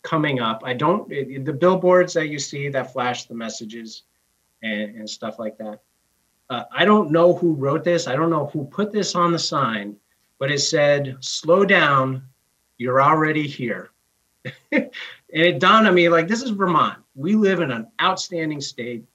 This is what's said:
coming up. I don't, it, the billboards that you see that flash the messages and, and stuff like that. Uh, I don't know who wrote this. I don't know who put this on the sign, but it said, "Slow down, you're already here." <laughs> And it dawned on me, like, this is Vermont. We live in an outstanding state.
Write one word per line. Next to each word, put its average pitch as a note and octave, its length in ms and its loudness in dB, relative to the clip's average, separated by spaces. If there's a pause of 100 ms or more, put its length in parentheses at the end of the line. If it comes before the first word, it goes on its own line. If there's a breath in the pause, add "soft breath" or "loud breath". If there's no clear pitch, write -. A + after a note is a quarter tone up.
coming D3+ 380 -2
up. A2+ 260 -4
I B2+ 100 -4
don't, D#3 360 -2
it, C#3 360 -8
the D3+ 60 -4
billboards F3+ 600 4
that D#3 160 -2
you D3 100 -8
see C#3+ 300 -8
that C3 240 -4
flash B2 320 -4
the B2 100 -18
messages A2+ 680 -12 (600)
and, G#2+ 340 -6
and A2 120 -14
stuff A2+ 300 -12
like A2 180 -8
that. G#2+ 240 -12 (720)
Uh, A#2+ 220 -6
I C#3+ 120 -4
don't G3+ 260 2
know E3+ 240 4
who E3+ 200 -2
wrote C#3 300 -4
this. E3+ 220 -2
I B2 80 -4
don't D#3+ 140 -2
know D3+ 180 -2
who C#3+ 180 -8
put G3+ 280 -8
this G3+ 220 -4
on F3 180 2
the E3 60 0
sign, A2+ 580 -4 (420)
but C3+ 120 -2
it C#3+ 100 -2
said, C#3+ 600 2
"Slow F3+ 440 2
down, C#3 580 2 (540)
you're B2+ 240 2
already D#3 460 2
here." A2+ 440 -8 (540)
<laughs> - 280 -12
And - 200 0 (500 loud breath)
it F3 160 4
dawned G#3+ 300 6
on F3+ 60 6
me, E3+ 140 6
like, E3 200 4
this A3+ 140 -2
is C4 80 -6
Vermont. F3 480 0 (160)
We D#3 200 0
live F#3+ 260 2
in D3 100 0
an A2+ 180 -6 (120)
outstanding D#3+ 600 -2
state. A#2+ 440 -10 (100)